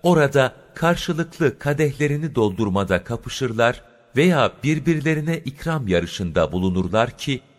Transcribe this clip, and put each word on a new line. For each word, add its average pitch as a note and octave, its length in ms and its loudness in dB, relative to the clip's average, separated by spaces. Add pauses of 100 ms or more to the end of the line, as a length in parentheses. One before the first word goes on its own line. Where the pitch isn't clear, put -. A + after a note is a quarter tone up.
orada C#3+ 540 4 (180)
karşılıklı D#3+ 840 -2
kadehlerini D3 760 -2
doldurmada G2 680 0
kapışırlar A#2 800 -2 (320)
veya C#3+ 360 4 (120)
birbirlerine D#3 760 0
ikram D3 500 -6
yarışında F2 640 0
bulunurlar F#2 680 -2
ki C3+ 220 -6 (180)